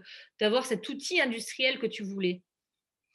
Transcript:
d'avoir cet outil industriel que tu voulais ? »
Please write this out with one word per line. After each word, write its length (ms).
d'avoir 260
cet 240
outil 300
industriel 600
que 80
tu 160
voulais ? » 400